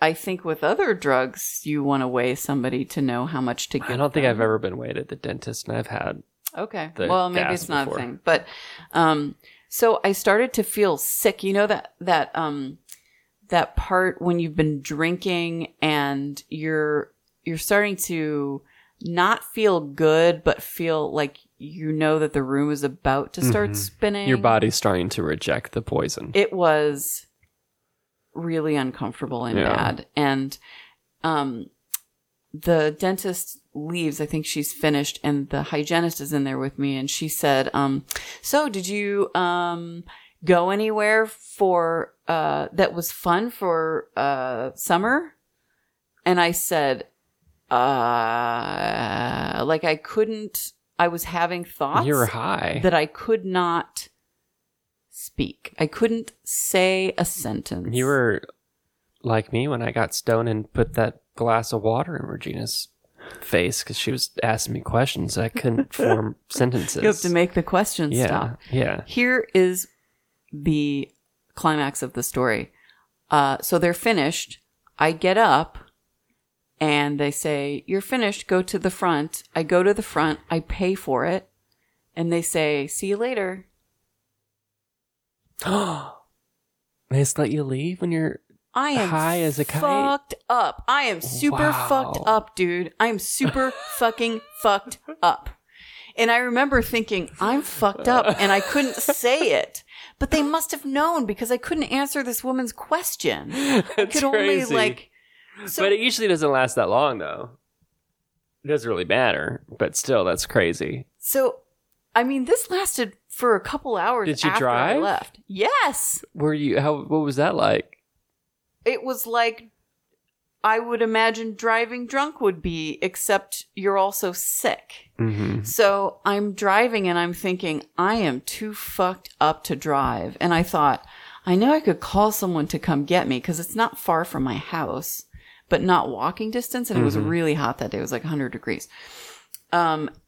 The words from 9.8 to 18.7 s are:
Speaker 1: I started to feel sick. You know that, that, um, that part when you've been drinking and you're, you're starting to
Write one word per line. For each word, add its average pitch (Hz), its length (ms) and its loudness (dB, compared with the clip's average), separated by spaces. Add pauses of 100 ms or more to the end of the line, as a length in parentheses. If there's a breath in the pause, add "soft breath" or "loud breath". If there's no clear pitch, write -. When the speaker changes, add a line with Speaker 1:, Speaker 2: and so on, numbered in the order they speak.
Speaker 1:
I 196 80 4
started 220 400 2
to 220 100 2
feel 190 340 2
sick. - 460 0
You 190 80 0
know 202 160 4
that, - 320 -2
that, 175 340 2
um, 147 440 -4 (720 loud breath)
that - 260 2
part 185 460 0
when 175 180 2
you've 160 160 -4
been 156 260 2
drinking 170 1000 -2
and 143 680 -2
you're, 156 640 -2 (320)
you're 165 140 -6
starting 202 400 0 (100)
to 151 540 -4 (400 soft breath)